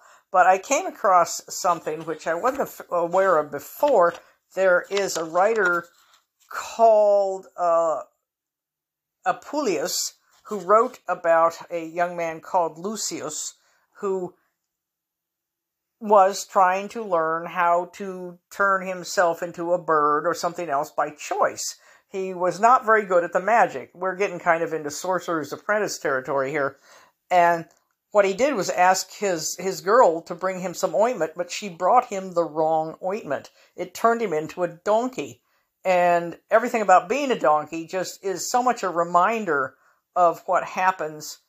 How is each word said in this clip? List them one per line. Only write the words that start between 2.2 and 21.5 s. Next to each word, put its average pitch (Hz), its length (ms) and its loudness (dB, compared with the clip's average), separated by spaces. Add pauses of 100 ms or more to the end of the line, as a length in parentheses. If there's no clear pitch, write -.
I 165 80 -2
wasn't 247 280 -4
af-, - 280 -10
aware 175 480 2
of 147 120 -2
before. 170 640 2 (400)
There 180 360 2
is 196 260 -2
a 170 80 -4
writer 175 600 0 (640)
called, 202 960 2 (100)
uh, 165 460 2 (1200)
Apuleius, 185 840 -4 (320)
who 208 160 -8
wrote 220 480 2
about 165 500 2 (120)
a 170 140 -6
young 175 320 -4
man 160 240 -6
called 165 380 -2
Lucius, 170 760 -8 (440)
who 190 360 -4 (1600)
was 202 480 4
trying 196 440 2
to 233 120 -10
learn 165 440 -2
how 175 480 0
to 180 440 -12 (120)
turn 190 360 0
himself 175 560 -2
into 170 300 -4
a 180 60 2
bird 151 480 2
or 170 80 0
something 170 340 -6
else 147 220 -2
by 151 200 -4
choice. - 680 -4 (320)